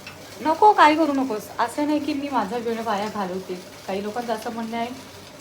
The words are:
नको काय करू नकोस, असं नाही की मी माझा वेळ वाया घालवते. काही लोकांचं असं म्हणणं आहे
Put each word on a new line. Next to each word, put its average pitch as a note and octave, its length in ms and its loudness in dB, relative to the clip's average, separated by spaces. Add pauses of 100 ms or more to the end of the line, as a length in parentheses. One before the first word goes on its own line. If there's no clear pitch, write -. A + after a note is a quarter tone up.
(420)
नको D#4+ 320 6
काय D#4 220 8
करू D4+ 180 2
नकोस, C4 360 -2 (100)
असं C4 280 0
नाही D4 180 0
की D4+ 80 -2
मी C#4 160 -4
माझा A#3 280 0
वेळ A3+ 240 -2
वाया G#3+ 280 -2
घालवते. F#3 540 -6 (240)
काही G3+ 160 -4
लोकांचं A3+ 320 -4
असं A3 160 -6
म्हणणं A3+ 260 -6
आहे A#3 100 -2 (540)